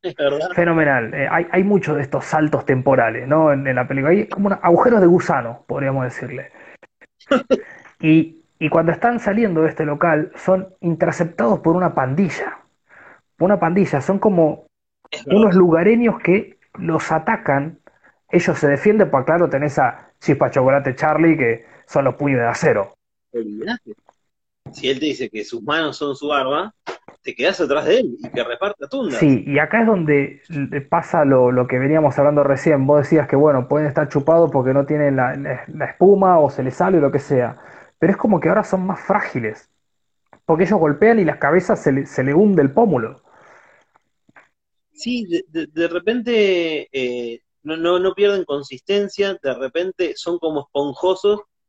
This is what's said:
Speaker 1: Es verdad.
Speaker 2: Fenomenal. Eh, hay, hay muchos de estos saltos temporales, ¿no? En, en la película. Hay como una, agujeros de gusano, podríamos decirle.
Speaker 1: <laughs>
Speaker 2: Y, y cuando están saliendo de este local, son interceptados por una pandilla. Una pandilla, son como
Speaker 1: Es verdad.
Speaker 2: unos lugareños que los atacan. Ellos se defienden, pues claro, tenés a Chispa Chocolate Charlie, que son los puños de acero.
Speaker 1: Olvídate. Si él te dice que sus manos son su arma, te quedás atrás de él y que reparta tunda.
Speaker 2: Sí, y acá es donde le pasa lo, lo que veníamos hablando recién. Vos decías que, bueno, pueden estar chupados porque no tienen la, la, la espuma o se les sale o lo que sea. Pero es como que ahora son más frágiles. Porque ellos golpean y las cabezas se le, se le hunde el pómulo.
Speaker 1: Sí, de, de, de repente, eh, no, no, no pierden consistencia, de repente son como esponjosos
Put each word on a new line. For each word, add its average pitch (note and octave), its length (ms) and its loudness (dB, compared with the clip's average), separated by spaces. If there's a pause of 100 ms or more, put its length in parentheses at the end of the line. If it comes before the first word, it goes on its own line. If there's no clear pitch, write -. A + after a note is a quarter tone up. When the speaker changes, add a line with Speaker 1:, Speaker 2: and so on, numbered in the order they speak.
Speaker 1:
Es F3 120 -8
verdad. D3 400 -2
Speaker 2:
Fenomenal. D3 600 0
Eh, C#3 180 -4
hay, E3+ 200 -2
hay F#3+ 120 2
muchos F#3 320 0
de C#3+ 60 -4
estos C3 240 -6
saltos D3+ 400 0
temporales, B2+ 640 0
¿no? D3+ 240 4
En, C#3 120 -2
en C3 100 -2
la B2+ 120 -2
película. C#3 240 -2
Hay G#3 160 2
como G3 200 -4
una, G3 100 0
agujeros G3 420 4
de F3+ 80 6
gusano, C#3 600 0
podríamos C3+ 360 -4
decirle. B2+ 480 -10 (800)
Speaker 1:
<laughs> C4 360 0 (360)
Speaker 2:
Y, D#3+ 420 2 (160)
y D#3 100 -2
cuando E3 220 2
están A#3+ 280 -2
saliendo G3 420 0
de D#3+ 80 2
este D#3 160 -6
local, D3+ 500 -2
son F#3+ 340 -2 (120)
interceptados E3+ 760 -2
por E3 160 2
una F3+ 180 0
pandilla. C#3+ 680 -4 (800)
Una F#3 200 2
pandilla, E3 420 0
son F#3+ 180 -2
como E3+ 460 0 (460)
Speaker 1:
Es - 140 -14
verdad. G3 160 4
Speaker 2:
unos G3+ 140 4
lugareños F#3+ 680 4
que F#3 360 0 (200)
los D#3+ 340 -4
atacan. D#3+ 680 -2 (500)
Ellos F3 280 0
se D3+ 100 0
defienden, F3+ 440 2
pues C3 140 0
claro, E3 240 2
tenés C#3+ 300 -2
a - 400 -4
Chispa C#3 300 0
Chocolate C3+ 460 0
Charlie, D#3 420 2
que A#2 280 -2 (240)
son C#3 160 0
los B2 100 0
puños C#3 240 -2
de A#2+ 80 0
acero. A#2 460 0 (400)
Speaker 1:
Olvídate. A2+ 640 -10 (760)
Si - 180 -8
él C3+ 100 -2
te D#3 80 -6
dice C3 220 -6
que G#2+ 140 -10
sus A2+ 200 -12
manos D3 340 -4
son C#3+ 180 -6
su D3 160 -8
arma, D3 420 -4 (500)
te - 120 -10
quedás E3+ 240 -2
atrás C#3+ 260 -2
de G3+ 140 4
él - 200 -4
y A#2 100 -14
que A#2+ 140 -6
reparta C#3+ 440 -8
tunda. G#3 320 -6
Speaker 2:
Sí, C#3 280 2
y C#3+ 120 -2
acá F3+ 220 0
es A3+ 60 2
donde D3+ 600 0
le C#3+ 320 -6
pasa E3 440 -2
lo, B2+ 260 4
lo B2+ 160 0
que B2+ 120 -2
veníamos D3 400 2
hablando C#3+ 240 4
recién. C#3 420 2
Vos D3 160 4
decías C#3+ 260 2
que, - 80 0
bueno, C#3 320 2
pueden D3+ 200 0
estar C#3+ 220 -2
chupados D#3+ 420 2
porque C3 220 0
no C#3 120 2
tienen D3 300 0
la, C3+ 200 -2
la, C#3 320 -8
la D3+ 180 -8
espuma F#3+ 540 4
o C#3+ 120 4
se C3+ 120 -8
les C3 120 -6
sale F3+ 240 2
o - 20 2
lo C#3 100 2
que C#3 80 -2
sea. B2 380 -2 (400)
Pero E3 140 2
es G3 60 0
como G3+ 220 0
que D#3+ 100 0
ahora G#3 140 2
son F#3 220 -4
más F#3 160 -6
frágiles. - 680 -6 (760)
Porque E3 200 2
ellos F#3+ 140 0
golpean F#3 400 2
y F3+ 60 2
las D3+ 120 -2
cabezas F3 440 0
se D3 100 0
le, C3+ 140 -2
se - 180 -4
le C#3 120 -2
hunde F#3+ 260 4
el C#3 100 2
pómulo. C#3 500 0 (1700)
Speaker 1:
Sí, A#3+ 360 -8
de, E3+ 200 -4
de, D#3 200 -6
de E3 200 -2
repente, F#3 1040 -2
eh, B2 500 -6 (220)
no, D#3 140 -10
no, F3 220 0
no F#3 140 -2
pierden G3+ 300 0
consistencia, G3 960 -4
de C3+ 120 -4
repente D#3+ 600 -6
son F3 240 -8
como D#3 220 -4
esponjosos F3+ 800 -2 (280)